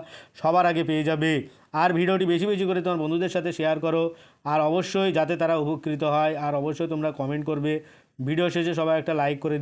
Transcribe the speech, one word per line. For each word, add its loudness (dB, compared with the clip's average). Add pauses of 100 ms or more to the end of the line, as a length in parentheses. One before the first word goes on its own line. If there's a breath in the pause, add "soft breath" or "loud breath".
(400 loud breath)
সবার 4
আগে 0
পেয়ে 0
যাবে। 2 (400 loud breath)
আর 2 (100)
ভিডিওটি 2
বেশি 2
বেশি 0
করে 0
তোমার 0
বন্ধুদের -2
সাথে -2
শেয়ার 0
করো, 2 (420 loud breath)
আর 0 (120)
অবশ্যই 0
যাতে 0
তারা 2
উপকৃত -2 (120)
হয়। 2 (120)
আর 0
অবশ্যই -4
তোমরা -2
কমেন্ট -4
করবে, 0 (560 loud breath)
ভিডিও 2
শেষে 0
সবাই 2
একটা -2
লাইক 0
করে -2